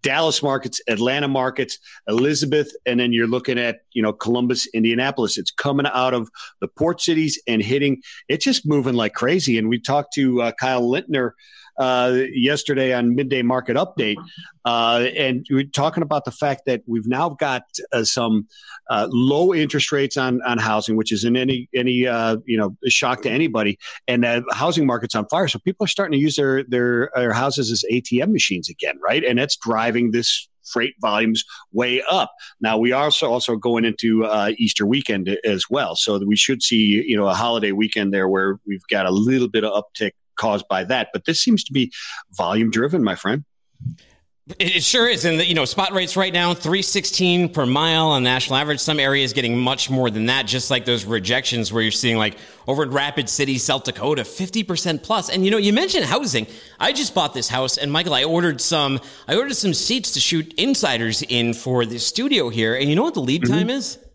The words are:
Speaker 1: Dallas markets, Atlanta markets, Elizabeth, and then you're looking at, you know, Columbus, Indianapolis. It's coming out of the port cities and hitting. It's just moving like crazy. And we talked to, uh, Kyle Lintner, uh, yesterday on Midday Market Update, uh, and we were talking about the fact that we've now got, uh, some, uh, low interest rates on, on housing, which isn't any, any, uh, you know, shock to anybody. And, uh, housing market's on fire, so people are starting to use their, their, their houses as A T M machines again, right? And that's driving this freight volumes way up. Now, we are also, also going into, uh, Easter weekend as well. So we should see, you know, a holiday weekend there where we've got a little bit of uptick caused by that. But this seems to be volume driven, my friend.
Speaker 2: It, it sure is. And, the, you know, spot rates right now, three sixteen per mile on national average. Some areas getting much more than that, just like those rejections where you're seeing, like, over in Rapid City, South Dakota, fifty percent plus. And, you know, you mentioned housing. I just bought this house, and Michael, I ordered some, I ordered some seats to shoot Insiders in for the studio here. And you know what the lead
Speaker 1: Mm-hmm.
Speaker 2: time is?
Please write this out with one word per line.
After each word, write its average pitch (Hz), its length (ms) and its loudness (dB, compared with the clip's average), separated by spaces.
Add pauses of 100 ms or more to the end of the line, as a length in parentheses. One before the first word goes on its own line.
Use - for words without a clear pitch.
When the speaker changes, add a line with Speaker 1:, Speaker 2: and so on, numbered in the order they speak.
Speaker 1:
Dallas 147 420 2
markets, 135 460 -2
Atlanta 127 400 0
markets, 131 500 -2 (300)
Elizabeth, 143 640 0 (140)
and 123 120 0
then 120 140 2
you're 117 140 2
looking 123 320 -2
at, 117 220 -4 (120)
you 117 100 0
know, 107 120 0
Columbus, 123 580 0
Indianapolis. 117 640 0
It's 95 140 -6
coming 139 360 -2
out 127 280 0
of 117 160 -2 (320)
the 98 60 -6
port 170 340 -2
cities 160 440 0
and 113 160 2
hitting. 135 380 0 (300)
It's 147 140 -2
just 262 220 0
moving 135 280 2
like 110 180 0
crazy. 139 460 2
And 110 100 -2
we 117 100 -2
talked 139 360 -2
to, 127 260 2
uh, 117 120 0
Kyle 127 280 0
Lintner, 127 520 0 (460)
uh, 127 420 2 (120)
yesterday 135 600 0
on 120 200 2
Midday 131 280 0
Market 123 340 0
Update, 123 400 0 (480)
uh, 120 500 2
and 131 360 -2
we 135 60 2
were 139 80 2
talking 147 380 -2
about 151 220 -2
the 127 60 -6
fact 139 340 -4
that 123 220 0
we've 113 200 -2
now 131 220 0
got, 139 360 -2 (280)
uh, 117 100 2
some, 110 460 0 (400)
uh, 110 220 0
low 139 420 4
interest 151 400 0
rates 139 240 0
on, 127 300 0
on 120 100 2
housing, 110 400 0
which 110 160 0
isn't 117 240 2
any, 127 380 0
any, 123 320 2
uh, 113 400 0
you 117 100 0
know, 104 180 0 (120)
shock 127 360 0
to 127 80 -2
anybody. 110 480 0 (300)
And, 120 160 2
uh, 120 160 2 (120)
housing 151 340 0
market's 120 280 -2
on 107 140 0
fire, 170 200 0
so 120 100 -4
people 190 260 -2
are 185 40 -2
starting 185 240 -2
to 139 60 2
use 147 180 2
their, 135 280 0
their, 123 500 0
their 123 200 2
houses 131 360 0
as 110 200 -2
A 123 100 2
T 120 220 0
M 196 100 2
machines 92 380 0
again, 73 340 -6
right? 123 180 2
And 120 160 2
that's 147 200 0
driving 113 540 0
this - 360 -2 (160)
freight 120 380 -4
volumes 110 420 0 (280)
way 123 380 0
up. 180 240 0 (240)
Now, 110 200 0
we 120 140 2
are 135 120 2
also, 147 260 2
also 120 260 0
going 117 280 0
into, 110 400 2
uh, 107 320 0
Easter 107 300 0
weekend 107 420 0 (160)
as 98 240 0
well. 113 260 -2
So 101 300 0
we 104 120 2
should 131 260 0
see, 107 440 4
you 110 120 2
know, 101 80 2
a 95 80 2
holiday 110 380 0
weekend 101 420 0
there 95 160 2
where 98 360 0
we've 98 240 -8
got 101 140 2
a 92 60 2
little 120 380 2
bit 107 140 0
of 104 220 -2
uptick - 280 -6 (220)
caused 104 340 -2
by 95 160 0
that. 117 300 -2
But - 100 -6
this 165 160 0
seems 220 240 2
to - 80 -12
be 135 180 0 (400)
volume 104 400 0
driven, 143 320 0
my 98 120 2
friend. 117 280 -4 (1160)
Speaker 2:
It, 185 180 0
it 165 60 2
sure 240 260 4
is. 165 160 0
And, 165 160 2
the, 175 60 2
you 175 80 2
know, 160 100 2
spot 190 280 -2
rates 185 220 -2
right 190 180 0
now, 175 200 2
three 175 300 0
sixteen 180 680 2
per 160 160 0
mile 160 440 2
on 139 140 2
national 127 340 0
average. 147 240 0
Some 151 200 0
areas 135 320 2
getting 120 260 0
much 127 300 0
more 131 220 2
than 107 160 -2
that, 127 200 0
just 123 240 -2
like 123 140 0
those 117 220 0
rejections 113 640 -2
where 113 100 0
you're 110 80 2
seeing, 117 280 0
like, 107 180 0 (320)
over 139 140 0
in 135 80 -2
Rapid 139 400 -2
City, 135 260 0
South 131 280 -2
Dakota, 131 420 -2
fifty 185 360 -6
percent 170 400 -4
plus. 214 280 -2
And, 185 120 0
you 190 80 4
know, 220 60 2
you 208 160 4
mentioned 349 320 2
housing. 139 420 0 (320)
I 254 140 2
just 269 220 -4
bought 151 180 0
this 123 160 -4
house, 127 300 -2
and 143 120 -2
Michael, 165 220 0
I 131 120 2
ordered 165 360 0
some, 139 400 0 (260)
I 156 100 0
ordered 269 180 -2
some 196 180 0
seats - 400 -2
to 139 80 -2
shoot 160 380 0
Insiders 135 640 0
in 117 320 0
for 123 320 0
the 117 120 -8
studio 214 520 0
here. 113 260 0
And 139 140 0
you 151 40 2
know 208 100 2
what 330 100 -2
the 185 60 -2
lead 135 240 0
Speaker 1:
Mm-hmm. 123 100 2
Speaker 2:
time 180 160 2
is? 262 280 -6 (160)